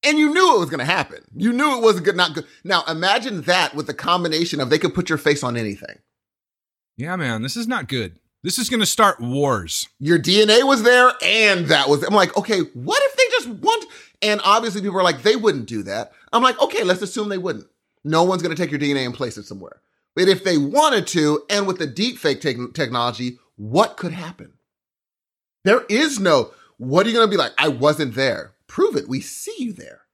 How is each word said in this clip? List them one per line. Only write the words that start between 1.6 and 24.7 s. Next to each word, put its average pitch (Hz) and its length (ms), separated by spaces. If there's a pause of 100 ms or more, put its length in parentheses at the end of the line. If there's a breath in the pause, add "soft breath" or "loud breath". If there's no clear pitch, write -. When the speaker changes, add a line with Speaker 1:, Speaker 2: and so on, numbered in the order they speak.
Speaker 1:
it 233 60
wasn't 190 220
good, 190 120
not 175 180
good. 160 120 (160 soft breath)
Now, 180 240
imagine 190 560
that 156 320
with 143 140
the 147 60
combination 170 640
of 127 100
they 156 80
could 160 160
put 180 140
your 156 100
face 147 240
on 123 140
anything. 107 420 (1000)
Speaker 2:
Yeah, 165 200
man, 120 260
this 135 140
is 233 100
not 220 220
good. 104 300 (240)
This 180 160
is 208 120
gonna 220 160
start 202 340
wars. 120 680 (120)
Speaker 1:
Your 160 200
D 190 240
N 214 80
A 233 140
was 269 180
there, 247 300 (100)
and 202 440
that 139 220
was, 143 140
I'm 196 120
like, 185 220
"Okay, 202 240
what 226 440
if 539 120
they 523 160
just 311 160 (140)
want," 427 220 (380 loud breath)
and 208 220
obviously 208 360
people 185 180
are 185 60
like, 147 180
"They 220 140
wouldn't 170 300
do 110 180
that." 101 280 (200 soft breath)
I'm 233 100
like, 254 180
"Okay, 240 240
let's 185 180
assume 208 260
they 196 100
wouldn't. 165 280 (360)
No 156 220
one's 180 180
gonna 165 120
take 165 160
your 143 80
D 147 120
N 143 60
A 131 80
and 123 100
place 120 220
it 104 100
somewhere." 95 340 (360)
But 185 120
if 185 140
they 180 160
wanted 233 500
to, 151 420
and 202 160
with 185 120
the 160 80
deepfake 165 540
tech-, 123 340
technology, 120 640 (180 soft breath)
what 110 400
could 175 160
happen? 170 420 (1120)